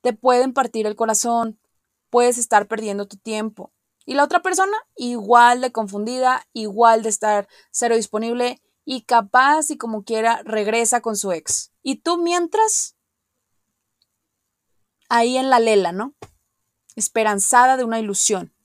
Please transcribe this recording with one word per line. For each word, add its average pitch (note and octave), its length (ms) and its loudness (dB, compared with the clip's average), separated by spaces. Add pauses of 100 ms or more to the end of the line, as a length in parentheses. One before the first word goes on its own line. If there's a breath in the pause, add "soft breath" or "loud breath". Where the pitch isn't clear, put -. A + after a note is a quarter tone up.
Te B3 140 -2
pueden B3+ 400 2
partir A#3+ 320 -2
el G#3 100 -6
corazón, A3+ 640 -2 (520)
puedes A#3+ 240 4
estar G#3+ 320 0
perdiendo G3+ 400 -6
tu G3 80 -20
tiempo. G#3+ 560 -10 (320)
Y B3+ 100 -8
la C#4 100 4
otra E4 180 0
persona, F#4+ 340 -2 (200)
igual A#3+ 680 4
de B3+ 100 -4
confundida, A3+ 800 -4
igual A3+ 500 2
de G#3+ 60 -4
estar G#3 400 -2 (220 soft breath)
cero A#3 260 0
disponible, A#3 640 -4 (240)
y B3+ 180 -8
capaz C4+ 680 2
y D4+ 80 -10
como A3 260 -8
quiera, A3+ 400 -2
regresa A3 560 0
con A3 160 -6
su G3 160 -4
ex. - 400 -6 (100)
Y C4+ 140 -4
tú E4+ 220 -2
mientras, F4 800 -2 (2000)
ahí A#3+ 300 2
en C4 100 -2
la C4 100 4
lela, G#3 340 2
¿no? A3 220 -8 (840)
Esperanzada A#3 840 2
de B3+ 60 -2
una A3+ 140 -4
ilusión G3+ 540 -4 (120)